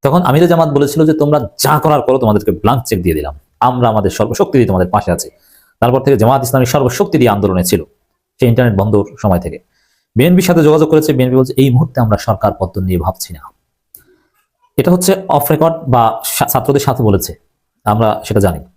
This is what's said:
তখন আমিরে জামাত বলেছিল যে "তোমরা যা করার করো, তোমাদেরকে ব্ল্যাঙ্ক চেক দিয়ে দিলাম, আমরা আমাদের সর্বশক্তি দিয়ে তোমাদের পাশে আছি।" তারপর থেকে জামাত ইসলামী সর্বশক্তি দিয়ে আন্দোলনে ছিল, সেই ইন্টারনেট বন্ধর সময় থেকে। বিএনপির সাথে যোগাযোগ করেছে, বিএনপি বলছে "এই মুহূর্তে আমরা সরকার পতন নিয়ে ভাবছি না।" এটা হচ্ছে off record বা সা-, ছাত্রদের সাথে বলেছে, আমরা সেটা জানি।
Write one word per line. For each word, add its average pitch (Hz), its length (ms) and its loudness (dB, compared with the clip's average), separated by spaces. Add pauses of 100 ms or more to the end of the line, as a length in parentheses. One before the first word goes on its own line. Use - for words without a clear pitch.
তখন 151 200 0
আমিরে 165 260 2
জামাত 165 220 2
বলেছিল 143 360 0
যে 156 80 2
"তোমরা 147 260 0 (180)
যা 147 220 0
করার 147 220 0
করো, 127 160 0
তোমাদেরকে 104 340 0
ব্ল্যাঙ্ক - 320 0
চেক 98 180 -4
দিয়ে 85 140 -2
দিলাম, 71 240 -8 (200)
আমরা 123 300 2
আমাদের 104 220 0
সর্বশক্তি 120 460 -2
দিয়ে 117 100 4
তোমাদের 92 200 0
পাশে - 240 -2
আছি।" - 180 -4 (500)
তারপর 123 200 2
থেকে 131 180 2
জামাত 127 260 2
ইসলামী 127 220 0
সর্বশক্তি 139 520 -2
দিয়ে 123 120 4
আন্দোলনে 98 340 0
ছিল, 90 200 -2 (560)
সেই 123 100 2
ইন্টারনেট 117 300 2
বন্ধর 104 240 0 (180)
সময় 92 180 0
থেকে। 87 200 -10 (560)
বিএনপির 180 280 2
সাথে 180 200 2
যোগাযোগ 151 260 4
করেছে, 156 240 2
বিএনপি 127 220 0
বলছে 131 220 0
"এই 135 120 4
মুহূর্তে 131 300 0
আমরা 107 180 0
সরকার 104 420 -2
পতন 95 240 -6
নিয়ে 92 160 -2
ভাবছি 90 340 -8
না।" 76 60 -20 (1400)
এটা 175 140 2
হচ্ছে 180 240 2 (120)
off 143 180 0
record 160 280 0 (140)
বা 120 380 2
সা-, - 220 -4
ছাত্রদের 139 320 -2
সাথে 127 240 -4
বলেছে, 98 320 0 (480)
আমরা 107 420 -2
সেটা 101 140 -2
জানি। 87 200 0 (160)